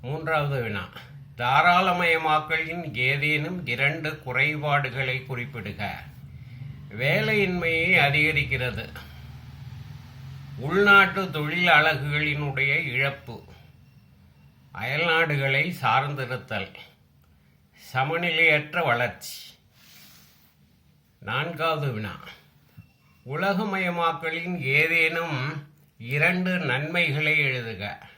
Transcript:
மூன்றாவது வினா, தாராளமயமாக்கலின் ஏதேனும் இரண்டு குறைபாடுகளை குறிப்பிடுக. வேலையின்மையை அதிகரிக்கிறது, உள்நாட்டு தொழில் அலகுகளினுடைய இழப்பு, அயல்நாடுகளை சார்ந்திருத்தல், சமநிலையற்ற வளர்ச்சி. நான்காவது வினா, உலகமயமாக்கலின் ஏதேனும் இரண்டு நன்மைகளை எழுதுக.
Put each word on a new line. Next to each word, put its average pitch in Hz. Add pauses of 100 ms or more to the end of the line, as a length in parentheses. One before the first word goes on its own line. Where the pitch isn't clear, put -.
மூன்றாவது 147
வினா, 101 (480)
தாராளமயமாக்கலின் 160
ஏதேனும் 143
இரண்டு 143
குறைபாடுகளை 135
குறிப்பிடுக. 104 (880)
வேலையின்மையை 175 (100)
அதிகரிக்கிறது, 139 (1600)
உள்நாட்டு 196
தொழில் 156
அலகுகளினுடைய 147
இழப்பு, 135 (1300)
அயல்நாடுகளை 147
சார்ந்திருத்தல், 127 (1200)
சமநிலையற்ற 160
வளர்ச்சி. - (1700)
நான்காவது 151
வினா, 107 (1000)
உலகமயமாக்கலின் 170
ஏதேனும் 156 (300)
இரண்டு 175
நன்மைகளை 151
எழுதுக. 113